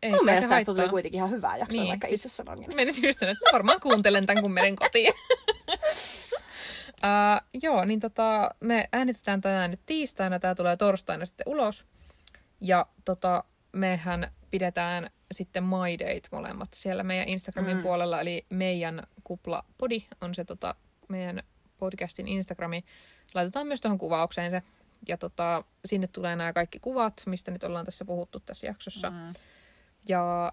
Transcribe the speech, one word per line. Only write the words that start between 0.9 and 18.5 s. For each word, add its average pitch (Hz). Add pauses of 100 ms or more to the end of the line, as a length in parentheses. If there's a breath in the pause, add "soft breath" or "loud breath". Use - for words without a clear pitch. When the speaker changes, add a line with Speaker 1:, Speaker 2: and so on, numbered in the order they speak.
Speaker 2:
kuitenkin 180
ihan 190
hyvä 220
jakso, 220
Speaker 1:
Niin, 196
Speaker 2:
vaikka 196
Speaker 1:
siis -
Speaker 2:
itse -
sanonkin. -
Speaker 1:
menisin 262
just 269
sanoa, 190
että 311
mä -
varmaan 262
kuuntelen 202
tän, 202
kun 202
menen 196
kotiin. -
<laughs> - (1800 loud breath)
Ää, 208 (200)
joo, 262
niin 214
tota, 220 (100)
me 226
äänitetään 233
tänään 190
nyt 180
tiistaina, 202
tää 185
tulee 175
torstaina 185
sitten -
ulos. 247 (760 loud breath)
Ja 185 (180)
tota, 180 (280)
mehän 180 (180)
pidetään 175 (220)
sitten 185
My 185
Date -
molemmat -
siellä 190
meidän 185
Instagramin 185
Speaker 2:
Mm. 185
Speaker 1:
puolella, 175
eli 170